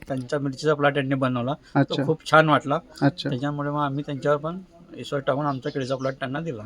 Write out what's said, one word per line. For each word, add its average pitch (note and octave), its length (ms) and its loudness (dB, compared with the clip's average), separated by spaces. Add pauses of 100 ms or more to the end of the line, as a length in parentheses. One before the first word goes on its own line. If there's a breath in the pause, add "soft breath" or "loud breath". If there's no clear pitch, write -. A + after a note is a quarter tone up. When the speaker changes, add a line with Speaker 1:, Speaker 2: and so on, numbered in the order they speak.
Speaker 1:
त्यांच्या C3 320 -4
मिरचीचा C#3+ 340 0
प्लॉट C#3+ 200 4
त्यांनी C#3 220 0
बनवला. B2+ 380 0
तो - 260 -2
Speaker 2:
अच्छा. C#3 260 2
Speaker 1:
खूप D#3 260 -2
छान D#3 180 8
वाटला. D3 300 2 (220)
Speaker 2:
अच्छा. C#3+ 280 2
Speaker 1:
त्याच्यामुळे C#3+ 400 -4
मग D3 120 -2
आम्ही C#3+ 240 -2
त्यांच्यावर D3 320 0
पण D#3+ 200 -6 (380)
विश्वास C3 320 -6
टाकून C#3+ 180 2
आमचा C#3 240 -4
केळीचा C3+ 260 -4
प्लॉट C3 180 -2
त्यांना C3+ 260 -6
दिला. C#3 260 -8